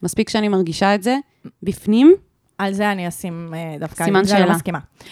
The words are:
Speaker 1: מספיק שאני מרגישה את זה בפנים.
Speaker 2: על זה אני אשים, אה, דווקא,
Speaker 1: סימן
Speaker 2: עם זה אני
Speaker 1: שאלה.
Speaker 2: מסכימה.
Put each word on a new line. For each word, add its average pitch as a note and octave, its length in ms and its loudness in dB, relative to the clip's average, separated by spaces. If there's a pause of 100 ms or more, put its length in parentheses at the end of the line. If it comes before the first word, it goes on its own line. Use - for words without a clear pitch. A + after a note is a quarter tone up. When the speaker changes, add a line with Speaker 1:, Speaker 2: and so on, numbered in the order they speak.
Speaker 1:
מספיק G3 260 -4
שאני G#3+ 200 -2
מרגישה F#3+ 460 0
את G3 80 -2
זה B3 140 0 (460)
בפנים. A3+ 520 4 (440)
Speaker 2:
על G3 140 -4
זה G#3 200 -2
אני F3+ 160 -6
אשים, E3+ 460 -10
אה, D#3+ 260 -10
דווקא, D#3+ 240 -6
Speaker 1:
סימן G3 140 2
Speaker 2:
עם F#3+ 60 2
זה G3+ 120 2
אני G3 80 6
Speaker 1:
שאלה. F3 100 2
Speaker 2:
מסכימה. E3 240 -4 (340)